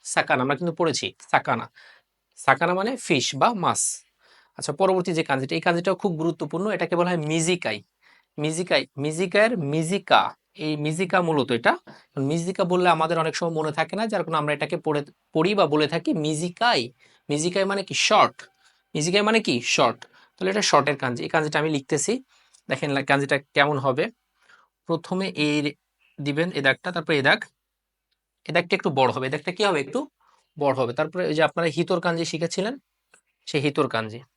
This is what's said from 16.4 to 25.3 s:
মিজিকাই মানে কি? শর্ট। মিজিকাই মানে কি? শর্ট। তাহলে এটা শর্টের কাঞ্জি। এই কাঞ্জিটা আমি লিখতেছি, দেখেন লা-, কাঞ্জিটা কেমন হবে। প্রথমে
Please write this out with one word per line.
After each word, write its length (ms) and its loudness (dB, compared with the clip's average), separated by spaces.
মিজিকাই 360 0
মানে 180 -2
কি? 160 -8
শর্ট। 360 4
মিজিকাই 280 2
মানে 160 4
কি? 160 0
শর্ট। 320 2
তাহলে 200 -4
এটা 180 0
শর্টের 280 4
কাঞ্জি। 260 -4
এই 100 -6
কাঞ্জিটা 260 0
আমি 100 0
লিখতেছি, 440 -2
দেখেন 220 -2
লা-, 180 -2
কাঞ্জিটা 280 4
কেমন 260 4
হবে। 240 0
প্রথমে 360 -2